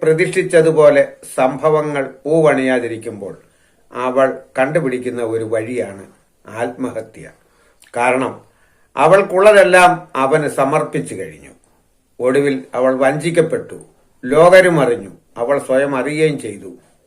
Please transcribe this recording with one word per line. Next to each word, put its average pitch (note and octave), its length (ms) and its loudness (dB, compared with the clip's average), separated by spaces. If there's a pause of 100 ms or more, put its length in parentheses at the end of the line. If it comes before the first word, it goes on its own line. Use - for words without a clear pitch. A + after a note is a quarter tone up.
പ്രതീക്ഷിച്ചതുപോലെ D#3+ 1120 2 (220)
സംഭവങ്ങൾ C#3+ 800 -2 (100)
പൂവണിയാതിരിക്കുമ്പോൾ B2 1160 -2 (520)
അവൾ B2+ 500 -2 (160)
കണ്ടുപിടിക്കുന്ന B2+ 640 -4
ഒരു A2+ 220 -4
വഴിയാണ് A2 640 -8 (420)
ആത്മഹത്യ. A#2 840 -10 (680)
കാരണം B2+ 540 -4 (460)
അവൾക്കുള്ളതെല്ലാം F3+ 1200 4
അവന് C#3 320 0
സമർപ്പിച്ചു C#3+ 680 -4
കഴിഞ്ഞു. D2+ 360 -16 (680)
ഒടുവിൽ C3 440 0 (100)
അവൾ C3 200 0
വഞ്ചിക്കപ്പെട്ടു, D3+ 920 -2 (400)
ലോകരും E3+ 560 6
അറിഞ്ഞു, G2+ 300 -2 (260)
അവൾ B2+ 220 -2
സ്വയം C3+ 380 -2
അറിയുകയും D3 440 -2
ചെയ്തു G2 360 -14 (300)